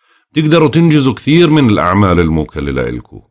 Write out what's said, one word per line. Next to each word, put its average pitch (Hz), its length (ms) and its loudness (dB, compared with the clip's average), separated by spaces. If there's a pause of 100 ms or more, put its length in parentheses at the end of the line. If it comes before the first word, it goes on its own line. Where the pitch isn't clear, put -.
(320)
تقدروا 160 360 2
تنجزوا 151 460 2
كثير 160 360 0
من 143 200 2
الأعمال 90 500 0
الموكلة 78 520 -4
لإلكو. 60 580 -8